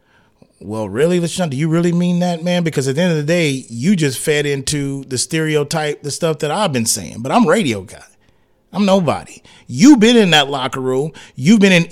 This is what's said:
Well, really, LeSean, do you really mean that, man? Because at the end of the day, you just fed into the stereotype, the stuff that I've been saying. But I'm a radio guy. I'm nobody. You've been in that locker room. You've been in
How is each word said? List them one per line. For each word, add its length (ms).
Well, 280
really, 320
LeSean, 300
do 60
you 120
really 240
mean 260
that, 240
man? 220
Because 240
at 80
the 60
end 100
of 60
the 40
day, 460
you 260
just 240
fed 260
into 600
the 120
stereotype, 880
the 80
stuff 300
that 100
I've 220
been 140
saying. 360
But 80
I'm 140
a 40
radio 340
guy. 200
I'm 120
nobody. 560
You've 320
been 160
in 140
that 180
locker 320
room. 320
You've 240
been 100
in 220